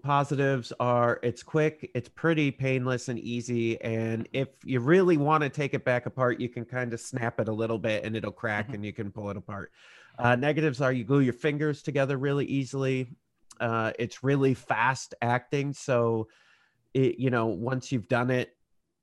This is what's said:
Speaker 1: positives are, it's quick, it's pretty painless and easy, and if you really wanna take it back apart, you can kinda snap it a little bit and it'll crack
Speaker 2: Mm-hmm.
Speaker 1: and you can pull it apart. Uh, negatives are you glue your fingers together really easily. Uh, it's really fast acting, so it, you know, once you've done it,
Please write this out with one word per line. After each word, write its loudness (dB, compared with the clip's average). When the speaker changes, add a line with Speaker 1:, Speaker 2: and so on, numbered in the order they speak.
Speaker 1:
positives 0
are, 4
it's -2
quick, -2
it's -4
pretty 2
painless -2
and -4
easy, -2
and -2
if -2
you 0
really 6
wanna 2
take -2
it -4
back 0
apart, 0
you -4
can -10
kinda -6
snap -4
it -2
a -2
little -2
bit -2
and -4
it'll -4
crack -4
Speaker 2:
Mm-hmm. -10
Speaker 1:
and -10
you -8
can -8
pull -10
it -8
apart. -12
Uh, 4
negatives 0
are 2
you -2
glue 4
your 4
fingers -2
together 0
really 0
easily. -2
Uh, 0
it's -6
really 4
fast 0
acting, 0
so 0
it, 2
you 0
know, 2
once -4
you've -2
done 2
it, -2